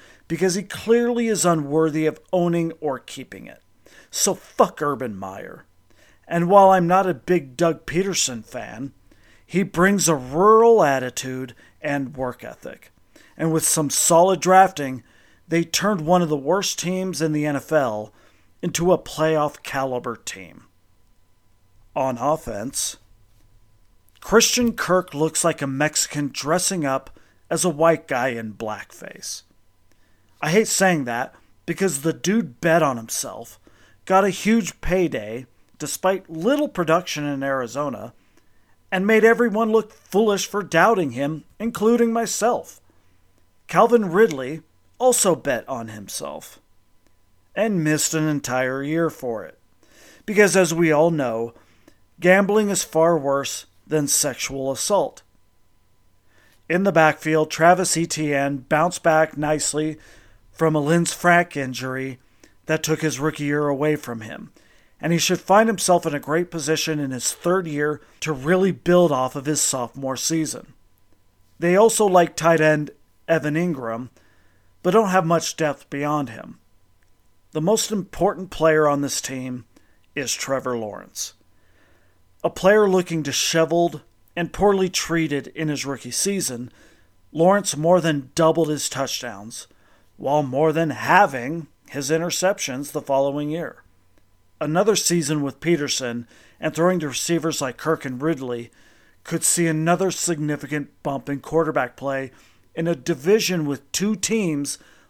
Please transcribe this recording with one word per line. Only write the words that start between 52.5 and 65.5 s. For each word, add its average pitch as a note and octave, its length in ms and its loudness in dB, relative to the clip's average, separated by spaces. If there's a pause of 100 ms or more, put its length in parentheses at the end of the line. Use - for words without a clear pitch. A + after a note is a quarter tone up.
is G3 140 -2
far E3 340 2
worse C#3 500 -4 (200)
than D3 220 0
sexual C3+ 600 -4
assault. E3 540 -2 (1500)
In F3+ 140 0
the G3 80 2
backfield, D#3 580 2
Travis F3 460 4
Etienne D3 640 -2
bounced D#3 440 -2
back D#3 360 2
nicely D3+ 600 -2 (540)
from D#3+ 240 0
a D3+ 60 2
Linz E3 320 2
Frank F3 420 2
injury C3 640 -8 (460)
that D#3+ 180 -2
took D#3 160 -2
his C#3+ 220 -2
rookie D3 240 -4
year D3 240 0
away D3 260 0
from A#2+ 240 -8
him, - 320 -14 (480)
and E3 140 0
he E3+ 40 4
should E3+ 220 0
find A3 300 6